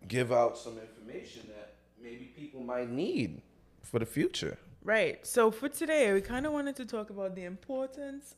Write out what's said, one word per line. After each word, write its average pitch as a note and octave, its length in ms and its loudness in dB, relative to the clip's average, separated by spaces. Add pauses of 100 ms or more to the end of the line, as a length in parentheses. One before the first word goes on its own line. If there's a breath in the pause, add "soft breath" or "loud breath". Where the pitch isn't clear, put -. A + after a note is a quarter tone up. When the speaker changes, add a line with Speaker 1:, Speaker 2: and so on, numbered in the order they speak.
Speaker 1:
give A#2 240 0
out A#2 260 4
some A2+ 180 -12
information A2+ 680 -14 (120)
that G#2 200 -16 (280)
maybe B2 340 -16
people D3 280 -14
might B2 260 -2
need C#3 520 -2 (400)
for - 180 -2
the A2+ 60 0
future. - 520 -2 (240)
Speaker 2:
Right. G3+ 420 2
So A3 280 6
for C4 160 -4
today, C#4+ 440 4
we G3 80 6
kinda B3+ 300 -2
wanted C#4 260 -2
to B3+ 80 -8
talk G#3+ 260 -6
about G3 260 -4
the F#3 80 -8
importance C4+ 920 -8